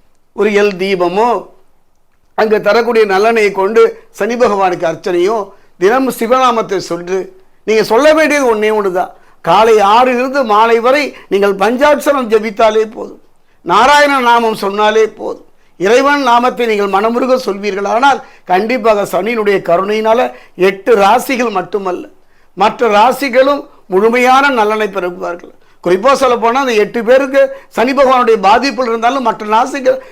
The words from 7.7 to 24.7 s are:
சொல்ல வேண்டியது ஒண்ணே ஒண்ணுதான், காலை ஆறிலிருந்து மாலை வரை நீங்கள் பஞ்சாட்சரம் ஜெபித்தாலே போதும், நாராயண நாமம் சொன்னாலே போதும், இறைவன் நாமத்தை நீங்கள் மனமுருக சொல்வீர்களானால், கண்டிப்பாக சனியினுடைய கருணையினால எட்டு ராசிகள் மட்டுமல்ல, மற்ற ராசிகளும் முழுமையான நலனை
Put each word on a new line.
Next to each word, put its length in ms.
சொல்ல 300
வேண்டியது 420
ஒண்ணே 220
ஒண்ணுதான், 340
காலை 360
ஆறிலிருந்து 680
மாலை 360
வரை 360
நீங்கள் 280
பஞ்சாட்சரம் 760
ஜெபித்தாலே 600
போதும், 300
நாராயண 580
நாமம் 360
சொன்னாலே 520
போதும், 400
இறைவன் 460
நாமத்தை 420
நீங்கள் 360
மனமுருக 340
சொல்வீர்களானால், 760
கண்டிப்பாக 560
சனியினுடைய 600
கருணையினால 680
எட்டு 400
ராசிகள் 560
மட்டுமல்ல, 560
மற்ற 340
ராசிகளும் 800
முழுமையான 640
நலனை 380